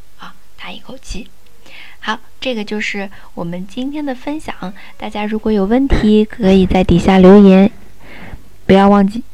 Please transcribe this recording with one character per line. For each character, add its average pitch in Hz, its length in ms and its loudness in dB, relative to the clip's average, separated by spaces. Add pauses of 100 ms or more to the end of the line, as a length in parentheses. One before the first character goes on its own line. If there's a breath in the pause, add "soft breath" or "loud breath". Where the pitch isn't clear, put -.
(180)
啊， - 160 -14 (240)
叹 185 180 -14
一 - 20 -14
口 - 200 -14
气。 - 300 -10 (720 loud breath)
好， 220 200 -6 (180)
这 262 160 -6
个 214 80 -6
就 214 180 -6
是 196 300 -8 (240 loud breath)
我 196 80 -10
们 180 240 -8
今 254 240 -8
天 294 140 -8
的 269 100 -6
分 294 240 -8
享。 - 360 -12 (240 loud breath)
大 214 100 -10
家 214 160 -6
如 214 140 -4
果 220 120 -4
有 202 140 0
问 254 240 0
题， 214 360 4
可 196 280 0
以 190 140 6
在 185 180 2
底 175 140 4
下 190 200 4
留 190 240 10
言， 190 280 8 (960 loud breath)
不 185 60 4
要 196 160 6
忘 202 180 6
记， 214 280 -6